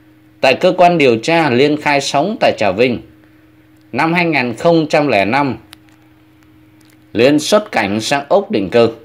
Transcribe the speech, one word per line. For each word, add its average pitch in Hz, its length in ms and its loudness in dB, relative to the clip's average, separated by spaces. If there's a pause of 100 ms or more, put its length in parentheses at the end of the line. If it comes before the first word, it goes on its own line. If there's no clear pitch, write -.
(420)
Tại 131 120 2
cơ 175 240 0
quan 175 200 4
điều 131 200 4
tra, 160 320 -2
Liên 143 320 0
khai 143 200 0
sống 156 380 -2
tại 117 180 2
Trà 101 140 0
Vinh. 113 280 0 (920)
Năm 156 220 -2
hai 175 120 0
nghìn 131 280 -2
không 165 360 0
trăm 151 180 0
lẻ 101 180 0
năm, 131 320 -2 (1600)
Liên 127 260 4
xuất - 320 -2
cảnh 107 300 -4
sang 143 280 -4
Úc 202 220 0
định 95 180 -4
cư. 117 200 2 (160)